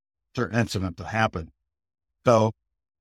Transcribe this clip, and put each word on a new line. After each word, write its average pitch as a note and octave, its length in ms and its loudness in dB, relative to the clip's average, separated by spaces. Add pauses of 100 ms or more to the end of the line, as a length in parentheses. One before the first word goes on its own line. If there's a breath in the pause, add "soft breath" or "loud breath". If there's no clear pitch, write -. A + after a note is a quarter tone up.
(340)
certain F#2 240 -2
incident F#2+ 380 -2
that E2+ 120 -14
happened. G#2+ 420 -2 (720)
So, A2+ 280 4 (480)